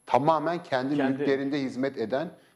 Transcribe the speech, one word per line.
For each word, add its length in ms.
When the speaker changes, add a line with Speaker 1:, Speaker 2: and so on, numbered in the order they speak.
Speaker 1:
tamamen 560
kendi 340
Speaker 2:
Kendi. 200
Speaker 1:
mülklerinde 440
hizmet 360
eden, 340